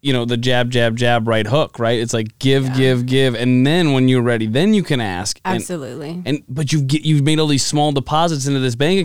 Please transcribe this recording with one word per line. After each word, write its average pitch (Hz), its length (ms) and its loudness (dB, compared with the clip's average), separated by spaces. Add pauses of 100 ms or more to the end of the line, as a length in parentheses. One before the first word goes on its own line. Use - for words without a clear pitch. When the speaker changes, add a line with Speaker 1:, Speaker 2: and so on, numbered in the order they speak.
Speaker 1:
you 139 100 0
know, 120 120 0
the 120 120 -2
jab, 123 340 0
jab, 117 260 2
jab, 120 320 2
right 110 180 0
hook, 139 320 -2
right? 117 220 0
It's 117 120 -4
like, 110 280 -4
give, 135 240 2
Speaker 2:
Yeah. 127 120 -2
Speaker 1:
give, 131 300 2
give. 131 300 2
And 127 280 2
then 156 280 2
when 131 160 2
you're 127 140 2 (120)
ready, 113 140 -2
then 165 260 2
you 196 80 2
can 139 180 -2
ask. 92 440 -6
And, 190 120 -2
Speaker 2:
Absolutely. 156 720 -10
Speaker 1:
and, 143 220 -4
but 139 240 -4
you've 143 160 0
get, 151 160 0
you've 151 180 2
made 156 160 2
all 156 80 0
these 143 180 0
small 147 280 0
deposits 147 560 -2
into 139 100 0
this 127 160 -2
bank 156 300 0